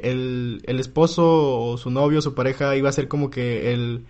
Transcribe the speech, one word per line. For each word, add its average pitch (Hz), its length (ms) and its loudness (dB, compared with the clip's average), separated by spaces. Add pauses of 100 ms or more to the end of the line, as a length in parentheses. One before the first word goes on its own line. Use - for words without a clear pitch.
el, 123 640 -4
el 127 140 -2
esposo 156 840 2
o 120 160 -4
su 123 120 -8
novio, 147 320 2
su 143 140 -2
pareja 135 400 0
iba 139 140 2
a - 20 -2
ser 131 160 -2
como 143 220 -2
que 123 440 -2
el, 120 360 -4